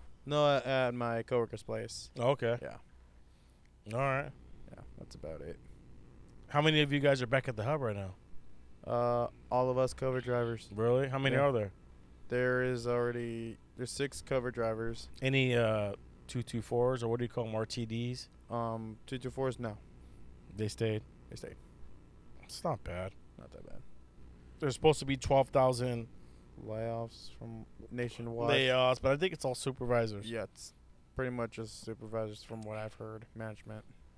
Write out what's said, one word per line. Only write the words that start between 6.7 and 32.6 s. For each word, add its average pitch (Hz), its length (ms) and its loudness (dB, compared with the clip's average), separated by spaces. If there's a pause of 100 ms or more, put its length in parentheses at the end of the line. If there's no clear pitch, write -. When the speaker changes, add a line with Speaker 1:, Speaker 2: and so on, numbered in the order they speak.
Speaker 2:
of 139 100 2
you 143 80 4
guys 135 220 6
are 120 60 0
back 131 200 2
at 120 80 -4
the 104 80 -2
hub 143 180 0
right 110 140 0
now? 95 200 -6 (680)
Speaker 1:
Uh, 120 420 2 (240)
all 127 180 4
of 127 80 2
us 131 160 4
cover 131 260 0
drivers. 120 560 0
Speaker 2:
Really? 123 320 6
How 135 120 0
many 135 160 4
Speaker 1:
Yeah. 139 80 8
Speaker 2:
are 143 100 6
there? 104 180 2 (560)
Speaker 1:
There 127 360 4
is 123 220 0
already, 120 720 0 (200)
there's 123 140 -6
six 139 300 -2
cover 127 300 0
drivers. 113 560 -2 (140)
Speaker 2:
Any, 131 340 6
uh, 107 380 4 (340)
two 120 160 -2
two 113 180 -4
fours, 123 400 2
or 117 60 0
what 120 120 0
do 123 60 0
you 117 40 -4
call 117 180 -4
'em, 110 80 -4
R 110 100 2
T 117 200 -4
Ds? 120 420 -4 (220)
Speaker 1:
Um, 113 560 -4
two 131 140 -6
two 127 120 -6
fours, 131 280 -2
no. 110 180 -4 (800)
Speaker 2:
They 107 100 0
stayed? 107 340 0 (280)
Speaker 1:
They - 80 -12
stayed. - 180 -12 (880)
Speaker 2:
It's - 200 -10
not 147 200 -2
bad. 92 300 -4 (240)
Speaker 1:
Not - 140 -16
that - 140 -14
bad. - 160 -8 (800)
Speaker 2:
There's 139 140 0
supposed 156 260 2
to 139 60 -4
be 139 100 0
twelve 135 340 6
thousand 123 580 4 (580)
Speaker 1:
Layoffs 113 720 -6
from 113 280 -12 (260)
nationwide. 117 580 -2
Speaker 2:
layoffs, 127 520 6
but 135 100 4
I 143 60 2
think 180 160 0
it's - 100 -6
all 127 120 0
supervisors. 117 760 0
Speaker 1:
Yeah, 110 120 -4
it's - 300 -12 (400)
pretty 131 180 -2
much 117 200 -2
just 110 300 -10
supervisors 110 600 -6
from 113 180 -10